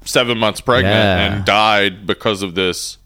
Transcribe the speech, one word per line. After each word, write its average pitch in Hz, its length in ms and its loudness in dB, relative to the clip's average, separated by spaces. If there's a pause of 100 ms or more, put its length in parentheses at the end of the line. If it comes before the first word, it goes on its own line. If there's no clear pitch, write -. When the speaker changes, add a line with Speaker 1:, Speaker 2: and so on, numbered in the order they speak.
Speaker 1:
seven 120 340 0
months 107 220 -2
pregnant 120 340 2
Speaker 2:
yeah. 101 420 2
Speaker 1:
and 98 100 -6
died 101 600 2
because 101 360 -2
of 90 120 -6
this 90 520 -4